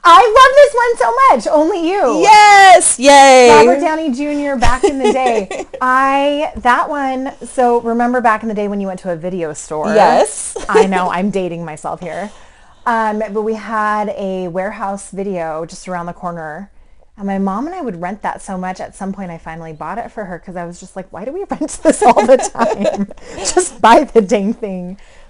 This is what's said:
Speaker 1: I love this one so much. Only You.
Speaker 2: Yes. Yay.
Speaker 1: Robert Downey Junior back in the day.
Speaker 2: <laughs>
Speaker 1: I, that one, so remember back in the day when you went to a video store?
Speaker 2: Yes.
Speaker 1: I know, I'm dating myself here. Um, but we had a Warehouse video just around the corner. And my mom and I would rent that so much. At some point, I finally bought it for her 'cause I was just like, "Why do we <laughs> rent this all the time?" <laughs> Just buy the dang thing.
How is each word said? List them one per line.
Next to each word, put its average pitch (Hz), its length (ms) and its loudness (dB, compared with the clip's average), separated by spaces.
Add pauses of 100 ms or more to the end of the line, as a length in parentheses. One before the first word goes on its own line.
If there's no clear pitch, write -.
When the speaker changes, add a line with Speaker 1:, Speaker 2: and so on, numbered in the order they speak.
Speaker 1:
I 349 200 8
love 523 320 6
this 571 180 6
one 480 240 0
so 466 580 2
much. 302 100 4
Only 339 260 -2
You. 320 300 0
Speaker 2:
Yes. 403 760 8
Yay. 269 540 8
Speaker 1:
Robert 240 300 6
Downey 311 300 -2
Junior 285 440 -4
back 240 280 2
in 294 140 0
the 269 160 0
day. 254 600 -4
Speaker 2:
<laughs> - 80 -10
Speaker 1:
I, 277 760 0
that 247 320 -2
one, 269 420 -6 (140)
so 240 360 0
remember 240 380 -2
back 220 220 0
in 226 80 -8
the 208 60 -6
day 208 120 -4
when 202 140 -6
you 190 60 -6
went 185 140 -10
to 190 100 -8
a 175 40 -4
video 165 380 -8
store? 151 400 -6
Speaker 2:
Yes. 202 640 2 (100)
Speaker 1:
I 208 200 2
know, 185 240 -2
I'm 185 180 -4
dating 175 340 -6
myself 160 360 -12
here. 175 320 -12 (560)
Um, 220 320 -2 (120)
but 214 120 -6
we 220 100 -4
had 214 560 -6
a 190 380 -8
Warehouse 196 640 -8
video 170 560 -8
just - 200 -18
around 175 200 -10
the 175 60 -12
corner. 170 580 -12 (440)
And 202 120 -10
my 196 100 -4
mom 196 300 -4
and 359 80 -12
I 370 60 -12
would 185 200 -10
rent 190 220 -12
that - 180 -8
so 190 160 -12
much. 185 240 -10
At - 140 -16
some 190 180 -10
point, 196 160 -12
I 165 80 -14
finally 165 340 -16
bought 156 280 -12
it 233 120 -12
for 208 140 -12
her 180 140 -14
'cause 180 160 -18
I 175 100 -10
was 175 140 -16
just - 160 -20
like, 190 180 -16
"Why 185 120 -14
do 262 60 -10
we 381 120 -10
<laughs> - 60 -14
rent - 340 -8
this 214 180 0
all 403 240 2
the 262 120 4
time?" - 720 -4 (120)
<laughs> - 140 -18
Just - 440 -6
buy 233 240 4
the 226 160 2
dang 202 320 -2
thing. 185 440 -10 (320)